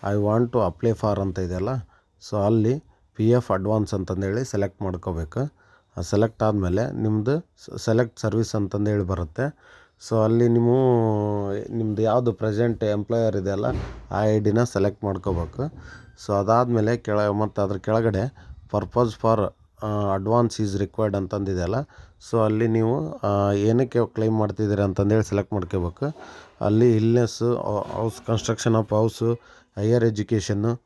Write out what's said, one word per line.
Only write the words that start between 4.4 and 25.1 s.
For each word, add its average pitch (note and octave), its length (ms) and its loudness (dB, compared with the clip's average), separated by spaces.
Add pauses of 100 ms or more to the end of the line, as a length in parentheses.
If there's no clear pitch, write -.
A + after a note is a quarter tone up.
ಸೆಲೆಕ್ಟ್ G2+ 320 -4
ಮಾಡ್ಕೋಬೇಕು. F#2 580 -6 (560)
ಆ F#2 40 -8
ಸೆಲೆಕ್ಟ್ G#2 420 0
ಆದಮೇಲೆ G#2 600 0
ನಿಮ್ಮದು A2 380 0
ಸ-, - 360 -20
ಸೆಲೆಕ್ಟ್ A2+ 440 0
ಸರ್ವಿಸ್ A2 360 -2
ಅಂತಂದೇಳಿ G#2 480 0
ಬರುತ್ತೆ. F#2 420 -4 (600)
So A2 160 2
ಅಲ್ಲಿ A#2 240 4
ನೀವು A#2 280 4 (1000)
ನಿಮ್ದು A2 260 -2
ಯಾವುದು A#2 300 2
ಪ್ರೆಸೆಂಟ್ A2 520 -2
ಎಂಪ್ಲಾಯರ್ G#2 520 -2
ಇದೆಯಲ್ಲ, G2 300 -2 (440)
ಆ G2 140 0
ಐ G#2+ 160 4
ಡಿನ G#2+ 240 2
ಸೆಲೆಕ್ಟ್ G2 400 -2
ಮಾಡ್ಕೋಬೇಕು. F#2 580 -4 (640)
So G#2 120 -2
ಅದಾದಮೇಲೆ A2+ 580 2
ಕೆಳ-, G#2 360 0
ಮತ್ತು G#2 300 -2
ಅದ್ರ G2 140 -2
ಕೆಳಗಡೆ A2 480 0 (480)
purpose G#2+ 400 0
for, A2 400 0 (300)
ಆ, G#2 340 -2
advance A2 380 2 (100)
is G2 140 -4
required G2+ 380 -2
ಅಂತಂದಿದೆಯಲ್ಲ, F#2+ 580 -2 (560)
so A2+ 140 2
ಅಲ್ಲಿ A2 240 2
ನೀವು, A#2+ 500 0
ಆ, G2+ 340 2
ಏನಕ್ಕೆ A2+ 600 2
ಕ್ಲೈಮ್ A2 240 0
ಮಾಡ್ತಿದ್ದೀರಾ G#2 460 0
ಅಂತಂದೇಳಿ G2+ 380 2